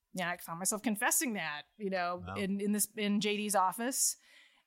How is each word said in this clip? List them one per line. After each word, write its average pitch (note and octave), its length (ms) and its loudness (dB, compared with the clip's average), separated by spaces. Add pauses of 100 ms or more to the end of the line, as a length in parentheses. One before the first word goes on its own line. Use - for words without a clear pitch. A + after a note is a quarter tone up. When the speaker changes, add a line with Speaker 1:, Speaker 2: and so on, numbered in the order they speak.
(140)
Speaker 1:
yeah, F3 160 0
I F3 80 -4
found E3 220 -8
myself G3 240 0
confessing B3 500 2
that, D#3 300 -4 (140)
you G3+ 120 -4
know, F3+ 360 -2
Speaker 2:
Wow. F#3+ 100 -6
Speaker 1:
in, G3+ 260 -2
in G#3 100 0
this, G#3 240 2
in G#3 240 2
J G#3 180 2
D's G#3 180 -2
office. G#3+ 600 2 (520)